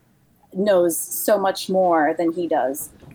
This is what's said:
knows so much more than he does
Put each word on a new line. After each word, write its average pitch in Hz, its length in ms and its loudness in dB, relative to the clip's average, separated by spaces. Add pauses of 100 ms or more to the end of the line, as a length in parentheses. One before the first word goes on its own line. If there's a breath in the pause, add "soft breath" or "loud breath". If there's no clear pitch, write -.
(540)
knows 180 440 2
so - 400 -2
much 190 320 -2
more 170 480 2
than 170 160 -2
he 170 140 -6
does 139 420 -2 (260)